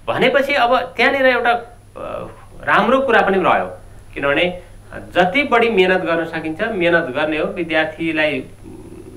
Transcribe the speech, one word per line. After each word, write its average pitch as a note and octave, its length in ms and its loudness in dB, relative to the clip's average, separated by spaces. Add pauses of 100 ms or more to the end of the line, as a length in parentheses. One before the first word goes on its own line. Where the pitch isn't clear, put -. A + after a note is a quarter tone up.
भनेपछि C4 460 2
अब B3 220 2
त्यहाँनिर C4 500 0
एउटा, A#3+ 240 4
अ, - 800 -8 (360)
राम्रो G#3+ 360 4
कुरा A3+ 200 4
पनि F#3+ 180 2
रह्यो, A#2+ 400 0 (360)
किनभने D#3 480 0 (320)
जति F3+ 480 0
बढी A#3 260 2
मेहनत F#3 320 4
गर्न E3 240 -2
सकिन्छ, D#3 380 -6
मेहनत E3+ 400 2
गर्ने D3+ 360 -4
हो, E3 60 -2
विद्यार्थीलाई D#3 1000 -2 (720)